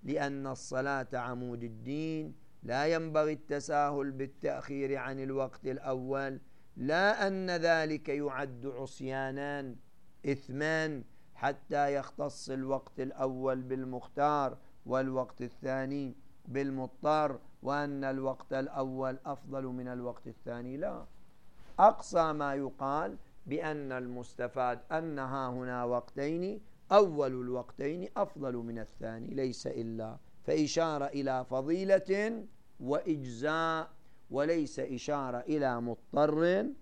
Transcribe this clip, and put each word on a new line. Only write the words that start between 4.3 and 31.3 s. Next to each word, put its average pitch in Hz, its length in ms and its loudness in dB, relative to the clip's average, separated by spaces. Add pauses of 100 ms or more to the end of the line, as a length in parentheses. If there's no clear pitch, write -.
عن 135 220 -4
الوقت 135 480 -2
الأول، 135 720 -2 (380)
لا 185 500 4
أن 190 220 0
ذلك 160 600 4
يعد 139 560 -2
عصيانان 135 1080 -4 (500)
إثمان 147 760 0 (320)
حتى 143 600 2
يختص 139 540 -4
الوقت 135 500 -2
الأول 131 600 0
بالمختار 131 960 0 (280)
والوقت 131 560 0
الثاني 135 720 -2 (300)
بالمضطر، 139 960 2 (240)
وأن 143 400 0
الوقت 135 500 -2
الأول 131 720 0
أفضل 139 380 -4
من 127 240 -4
الوقت 123 400 -6
الثاني، 123 500 -6
لا. 190 280 -4 (720)
أقصى 175 540 8
ما 143 200 0
يقال 143 640 -2 (280)
بأن 151 460 -2
المستفاد 123 880 -2 (120)
أن 160 280 -2
ها 131 300 -2
هنا 123 340 -2
وقتين، 156 800 0 (300)
أول 147 500 8
الوقتين 135 760 -2
أفضل 143 360 -2
من 117 260 -4
الثاني، 113 540 -8
ليس 127 340 -2
إلا، 113 500 -4 (260)
فإشارة 151 640 2
إلى 135 400 0